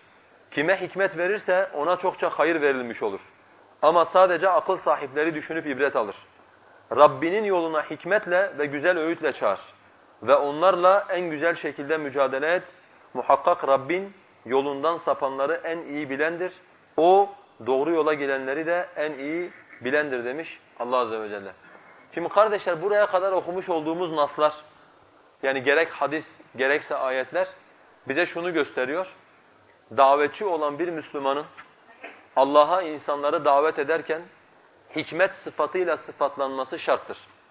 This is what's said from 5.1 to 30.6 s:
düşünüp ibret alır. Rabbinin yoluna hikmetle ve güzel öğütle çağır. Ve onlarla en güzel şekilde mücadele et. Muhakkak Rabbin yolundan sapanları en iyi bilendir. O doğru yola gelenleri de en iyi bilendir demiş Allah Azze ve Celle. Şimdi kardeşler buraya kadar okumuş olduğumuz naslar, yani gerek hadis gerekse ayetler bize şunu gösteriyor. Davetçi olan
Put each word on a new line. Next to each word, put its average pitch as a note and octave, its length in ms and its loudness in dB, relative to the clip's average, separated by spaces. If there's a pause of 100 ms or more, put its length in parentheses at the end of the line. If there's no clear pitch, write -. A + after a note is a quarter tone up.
düşünüp D3+ 320 -8
ibret C#3 300 0
alır. G#2+ 200 -2 (800)
Rabbinin D3+ 480 6
yoluna E3 380 0
hikmetle F3+ 760 -2
ve D3 80 -2
güzel D3 320 0
öğütle E3 340 -2
çağır. G#2 280 -2 (640)
Ve A#2 120 4
onlarla F3 760 4
en F3+ 220 -4
güzel D#3 240 -2
şekilde D3 420 -6
mücadele C#3 580 0
et. F3+ 80 0 (520)
Muhakkak C#3+ 540 2
Rabbin D#3 440 0 (340)
yolundan C#3 500 0
sapanları C#3 680 -2
en E3 140 -6
iyi D3 320 -8
bilendir. E3 420 -2 (440)
O F#3+ 340 6 (360)
doğru C3+ 240 0
yola D#3 240 2
gelenleri C#3 520 -4
de F3 300 -4
en D#3 160 -4
iyi D3+ 380 -8 (300)
bilendir C#3 440 -2
demiş D3 360 -10 (200)
Allah B2 160 -2
Azze A2+ 240 0
ve G#2+ 80 -8
Celle. G2 240 -10 (640)
Şimdi E3 140 -4
kardeşler G3 540 2
buraya G#3 240 2
kadar F#3+ 260 0
okumuş F3+ 360 -4
olduğumuz E3 440 -2
naslar, D3+ 420 0 (880)
yani C3+ 200 0
gerek D3 280 2
hadis D3 360 -4 (300)
gerekse C3+ 380 0
ayetler C3+ 540 -2 (600)
bize D3+ 180 0
şunu E3+ 260 -4
gösteriyor. D3 540 -2 (920)
Davetçi C#3+ 480 6
olan D3+ 340 -2